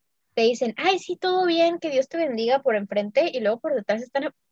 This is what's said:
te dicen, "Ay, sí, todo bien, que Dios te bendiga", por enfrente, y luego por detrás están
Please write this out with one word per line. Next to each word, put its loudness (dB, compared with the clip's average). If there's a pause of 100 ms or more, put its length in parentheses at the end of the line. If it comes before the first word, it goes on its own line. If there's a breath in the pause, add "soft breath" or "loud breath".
(340)
te 0
dicen, 2
"Ay, 0
sí, -8
todo 0
bien, 2
que -4
Dios 0
te -6
bendiga", 0
por 2
enfrente, 0
y -6
luego 0
por -4
detrás -2
están -4 (200)